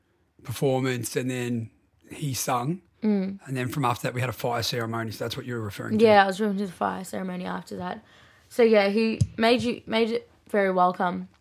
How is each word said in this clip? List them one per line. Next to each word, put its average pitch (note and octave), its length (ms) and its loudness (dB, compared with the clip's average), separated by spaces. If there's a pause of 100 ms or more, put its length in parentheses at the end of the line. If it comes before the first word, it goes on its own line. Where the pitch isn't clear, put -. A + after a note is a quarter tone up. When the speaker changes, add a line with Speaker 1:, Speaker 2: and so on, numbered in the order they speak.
(420)
Speaker 1:
performance C3 720 0
and B2+ 140 -2
then A#2+ 400 -4 (400)
he C#3 240 -6
sung, C3 460 -2 (220)
Speaker 2:
Mm. G3 440 0
Speaker 1:
and C3+ 100 -4
then B2+ 120 -2
from - 160 -2
after A#2+ 240 0
that A#2+ 60 -6
we B2 60 -4
had B2 100 -2
a A2+ 40 -4
fire A#2+ 280 -2
ceremony, A2+ 480 -4
so A#2+ 140 -8
that's A#2 120 -6
what B2 100 -10
you B2 80 -8
were A2+ 60 -6
referring A2+ 380 -4
to. A3+ 60 6
Speaker 2:
Yeah, G3+ 200 10
I - 20 -2
was F#3+ 140 -4
referring G#3 180 -2
to G3+ 80 -4
the E3+ 60 -10
fire F#3+ 320 -4
ceremony F#3 400 -8
after F#3 320 -8
that. F#3 260 -8 (460)
So - 140 2
yeah, G#3+ 260 6
he A3 300 0 (180)
made A3+ 260 4
you, A#3+ 240 -4
made A3 240 0
it A#3 200 -6 (180)
very G3 240 2
welcome. F#3 560 0 (120)